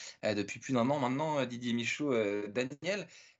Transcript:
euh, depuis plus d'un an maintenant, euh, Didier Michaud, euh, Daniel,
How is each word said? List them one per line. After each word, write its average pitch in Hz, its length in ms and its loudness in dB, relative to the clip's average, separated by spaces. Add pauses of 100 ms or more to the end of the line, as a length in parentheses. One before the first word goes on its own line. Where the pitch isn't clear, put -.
(240)
euh, 104 100 2
depuis 104 260 -4
plus 135 140 -4
d'un 120 160 4
an 147 80 2
maintenant, 143 400 0
euh, 127 80 2
Didier 120 260 -4
Michaud, 120 400 0
euh, 104 360 2
Daniel, 143 580 -2 (340)